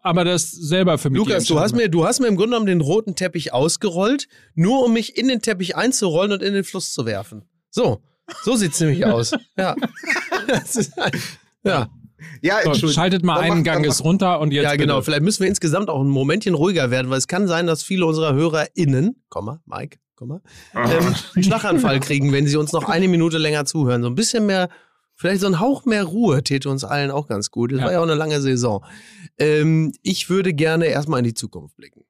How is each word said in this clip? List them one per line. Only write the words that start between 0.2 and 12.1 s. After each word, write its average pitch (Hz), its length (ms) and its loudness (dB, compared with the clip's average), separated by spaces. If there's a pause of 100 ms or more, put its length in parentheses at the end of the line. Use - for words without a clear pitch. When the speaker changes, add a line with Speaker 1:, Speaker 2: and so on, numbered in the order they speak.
Speaker 1:
das 175 280 -2
selber 175 460 0
für 143 120 -2
Miki 143 80 0
Speaker 2:
Lukas, 202 280 0
du 165 80 0
Speaker 1:
entscheiden 151 100 2
Speaker 2:
hast 214 100 0
mir, 233 140 2
du 165 180 2
hast 247 140 0
mir 247 80 2
im 202 80 2
Grunde 208 160 0
genommen 226 140 0
den 180 140 2
roten 180 360 0
Teppich 175 360 -4
ausgerollt, 180 760 0 (260)
nur 226 300 2
um 233 80 4
mich 226 260 -2
in 233 80 -2
den 254 160 0
Teppich 185 320 -4
einzurollen 196 560 0
und 196 140 -2
in 202 100 -2
den 196 80 0
Fluss - 300 -8
zu 120 140 -6
werfen. 104 360 -8 (280)
So, 180 320 0 (420)
so 233 100 0
sieht's 196 260 0
nämlich 156 240 2
aus. 120 280 2 (120)
Speaker 1:
<laughs> - 140 -20
Speaker 2:
Ja. 185 160 -2 (720)
Das - 300 -2
ist - 200 -2
ein, 190 140 -4 (540)
ja. 156 260 0 (500)